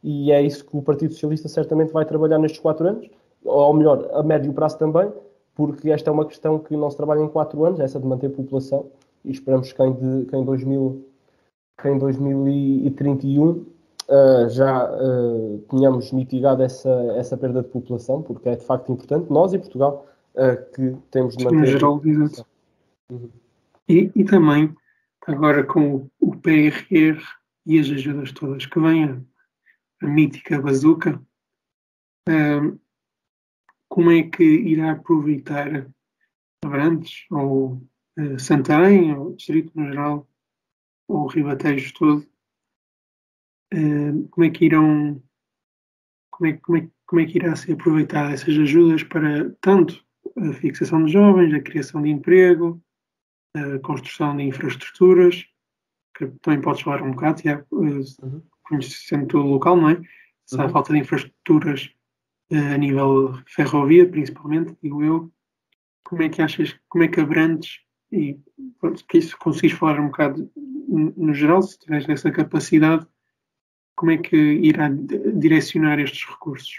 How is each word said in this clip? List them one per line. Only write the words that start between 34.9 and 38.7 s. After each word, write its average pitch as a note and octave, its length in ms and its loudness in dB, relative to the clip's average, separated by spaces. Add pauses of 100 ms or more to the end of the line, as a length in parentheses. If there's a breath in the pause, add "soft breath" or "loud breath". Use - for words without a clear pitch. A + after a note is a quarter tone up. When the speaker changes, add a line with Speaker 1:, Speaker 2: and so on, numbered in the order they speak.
Speaker 2:
aproveitar D3 920 -4 (800)
Abrantes D3+ 640 -2
ou, C3+ 500 -2 (380)
eh, C#3+ 220 -6
Santarém, D#3+ 760 4